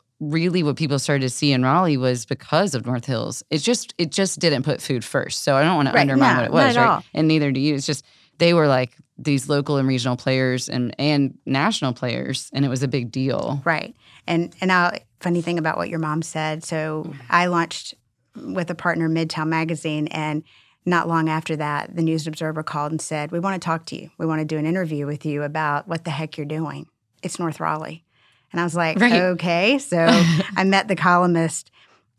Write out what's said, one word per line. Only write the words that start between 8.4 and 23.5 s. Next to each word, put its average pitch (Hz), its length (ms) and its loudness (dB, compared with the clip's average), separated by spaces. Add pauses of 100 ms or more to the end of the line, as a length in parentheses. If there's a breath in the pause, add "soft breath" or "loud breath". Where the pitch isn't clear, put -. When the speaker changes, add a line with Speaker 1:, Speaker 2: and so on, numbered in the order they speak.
Speaker 1:
were, 156 140 6
like, 127 300 2 (200)
these 135 300 0
local 147 300 2
and 135 100 2
regional 127 300 0
players 131 500 0
and, 120 320 -2
and 143 460 0
national 135 480 0
players, 127 580 -6
and 139 140 0
it - 20 2
was 123 160 -2
a 139 40 2
big 120 240 -4
deal. 135 520 -2
Speaker 2:
Right. - 320 -2 (320 soft breath)
And, 170 320 0
and 185 80 -2
now, 180 240 4 (300)
funny 175 200 0
thing 175 180 -2
about 156 180 -2
what 87 100 -4
your 160 120 -6
mom 156 240 -2
said. 156 420 -6
So 156 480 -6 (160)
I 175 160 4
launched 170 480 -2 (420)
with 175 340 -6
a 175 60 -6
partner 165 320 -2
Midtown 160 400 -2
Magazine, 160 600 -2
and 156 360 -4 (420 soft breath)
not 175 220 2
long 160 220 2
after 160 260 -2
that, 147 400 -4
the 170 60 -2
News 160 260 0
Observer 156 360 -6
called 147 280 -6
and 156 80 -4
said, 151 320 -6
"We 175 80 -4
wanna 190 200 -2